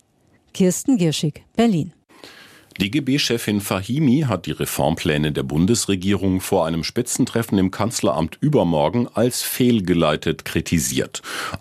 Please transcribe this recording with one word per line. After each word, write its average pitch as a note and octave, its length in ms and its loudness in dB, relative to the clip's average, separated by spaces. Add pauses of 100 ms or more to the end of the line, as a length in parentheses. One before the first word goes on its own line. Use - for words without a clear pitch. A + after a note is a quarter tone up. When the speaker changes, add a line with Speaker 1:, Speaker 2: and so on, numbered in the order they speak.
(520)
Speaker 1:
Kirsten F#3+ 460 2
Gierschig, D#3+ 460 -2 (120)
Berlin. G3 380 2 (880)
Speaker 2:
D-G-B-Chefin A#2 800 0
Fahimi A#2+ 680 2
hat A2 200 -2
die D2+ 40 -2
Reformpläne D2+ 800 0
der C#2 120 -2
Bundesregierung F#2+ 960 0
vor F2+ 240 0
einem E2 180 -2
Spitzentreffen - 760 -2
im F#2+ 100 2
Kanzleramt E2+ 720 -2
übermorgen G2 720 2
als A#2+ 300 0
fehlgeleitet E2+ 1000 0
kritisiert. - 800 -2 (400)